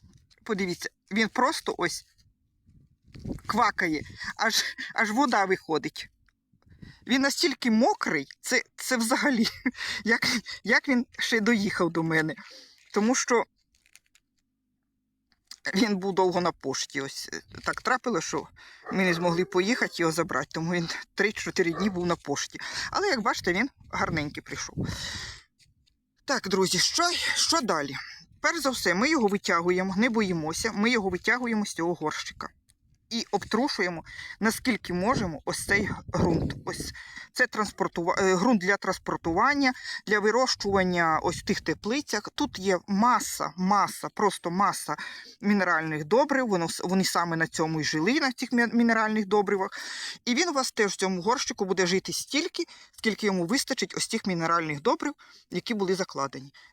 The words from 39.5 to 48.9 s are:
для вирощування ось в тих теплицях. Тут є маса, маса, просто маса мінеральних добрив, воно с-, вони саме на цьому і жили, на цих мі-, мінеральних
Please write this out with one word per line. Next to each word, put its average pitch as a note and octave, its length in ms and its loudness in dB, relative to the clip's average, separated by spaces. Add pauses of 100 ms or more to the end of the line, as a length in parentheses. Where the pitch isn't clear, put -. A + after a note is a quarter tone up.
для G#3 120 2
вирощування F#3+ 1040 2
ось D#3+ 140 -2
в - 80 -12
тих - 160 -2
теплицях. G#3 760 -4
Тут C4+ 240 -4
є G3 280 2
маса, G3+ 680 2
маса, F#3 520 2
просто F#3+ 420 0
маса F3 440 0 (460)
мінеральних E3 640 2
добрив, C4 420 4
воно E3+ 220 2
с-, - 140 -8
вони F#3 200 2
саме E3+ 320 0
на D#3+ 120 2
цьому D#3+ 340 -2
і - 20 -2
жили, F3 360 2
на C4+ 120 2
цих - 200 -8
мі-, A#3+ 220 4
мінеральних A3+ 520 4